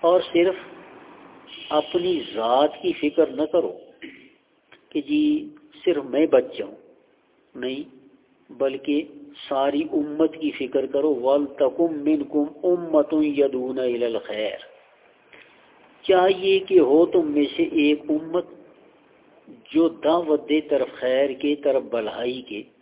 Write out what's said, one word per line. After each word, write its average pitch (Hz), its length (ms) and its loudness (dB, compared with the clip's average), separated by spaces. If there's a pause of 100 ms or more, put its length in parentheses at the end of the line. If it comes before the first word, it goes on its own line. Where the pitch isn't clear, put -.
اور 175 200 4 (120)
صرف 180 220 4 (1160)
اپنی 175 500 0 (140)
ذات 123 480 2
کی 175 100 -2
فکر 151 340 2
نہ 135 160 -6
کرو 165 300 0 (1160)
کہ 156 120 -4
جی 151 480 0 (360)
صرف 151 200 0
میں 139 220 2
بچ - 320 2
جاؤں، 98 160 -10 (800)
نہیں، 131 540 -10 (440)
بلکہ 135 500 -2 (460)
ساری 143 340 0 (100)
امت 156 420 0
کی 147 160 -4
فکر 127 360 -2
کرو۔ 143 280 0
وَلْتَكُمْ 139 760 0
مِنْكُمْ 147 720 -2
أُمَّةٌ 160 580 2
يَدْعُونَ 131 580 0
إِلَى 120 240 -2
الْخَيْرِ، 107 520 -4 (1500)
چاہیے 190 560 2
کہ 190 200 4
ہو 151 280 6
تم 165 260 0
میں 147 120 2 (120)
سے 170 60 0
ایک 151 460 2
امت 160 380 -2 (1300)
جو 165 140 6
دعوت 156 600 0
دے 151 120 2
طرف 143 320 0
خیر 131 400 0
کے، 147 240 -2
طرف 139 260 0
بھلائی 117 600 -6
کے۔ 107 200 -12 (200)